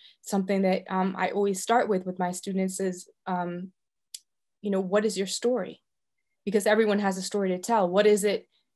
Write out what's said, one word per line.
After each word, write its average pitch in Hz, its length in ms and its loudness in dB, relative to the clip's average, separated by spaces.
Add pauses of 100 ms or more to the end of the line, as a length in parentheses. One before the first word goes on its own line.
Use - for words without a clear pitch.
(220)
something 196 400 0
that, 185 260 2
um, 190 300 0
I 185 120 -2
always 202 320 -2
start 240 260 2
with, 185 180 0
with 185 120 -8
my 180 140 -2
students 190 480 -4
is, 185 280 -6 (180)
um, 180 460 -6 (920)
you 202 80 -4
know, 190 100 0
what 196 240 0
is 196 140 0
your 190 80 -2
story? - 560 -4 (600)
Because 202 220 0
everyone 214 320 4
has 196 200 0
a 185 40 -8
story 190 280 -2
to 180 80 0
tell. 196 300 2
What 196 180 4
is 208 180 4
it? 202 240 0 (280)